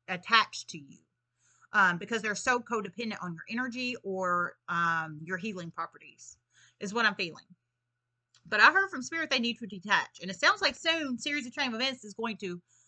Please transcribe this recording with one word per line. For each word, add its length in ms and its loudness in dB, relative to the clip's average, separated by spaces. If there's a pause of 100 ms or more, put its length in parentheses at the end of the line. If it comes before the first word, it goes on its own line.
attach 600 2
to 100 -14
you, 220 -18 (760)
um, 240 6
because 240 -2
they're 120 -2
so 260 2
codependent 600 -4
on 120 -6
your 160 -12
energy 540 -4
or, 500 0 (140)
um, 560 0
your 140 -4
healing 340 -8
properties 640 -14 (420)
is 140 -6
what 120 2
I'm 100 2
feeling. 300 -6 (1000)
But 140 4
I 100 12
heard 180 4
from 140 -8
Spirit 260 -4
they 100 2
need 200 -2
to 80 -10
detach. 540 -2
And 100 -8
it 80 -10
sounds 220 4
like 140 0
soon 440 0
series 260 -2
of 80 -12
chain 160 -2
of 60 -4
events 280 -4
is 120 -14
going 220 -4
to 220 -6 (280)